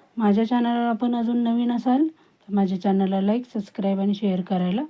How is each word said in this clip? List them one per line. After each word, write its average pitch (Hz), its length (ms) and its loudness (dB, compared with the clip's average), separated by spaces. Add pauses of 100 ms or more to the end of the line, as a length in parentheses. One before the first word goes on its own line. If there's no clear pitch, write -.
(160)
माझ्या 220 320 2
चॅनलवर 240 400 0
आपण 240 260 -2
अजून 240 220 -2
नवीन 240 360 0
असाल 262 360 2
तर - 460 -12
माझ्या 190 260 0
चॅनलला 190 400 0
लाईक, 220 260 0
सबस्क्राईब 196 540 -4
आणि 202 140 0
शेअर 190 260 0
करायला 180 500 -2